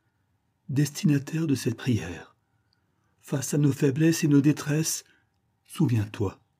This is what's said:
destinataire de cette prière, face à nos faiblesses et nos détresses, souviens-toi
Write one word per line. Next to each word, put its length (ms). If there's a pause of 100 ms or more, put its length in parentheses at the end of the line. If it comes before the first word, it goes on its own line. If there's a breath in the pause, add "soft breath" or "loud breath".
(720)
destinataire 760
de 80
cette 220
prière, 580 (840)
face 320
à 60
nos 140
faiblesses 520
et 40
nos 120
détresses, 640 (640 soft breath)
souviens-toi 760 (180)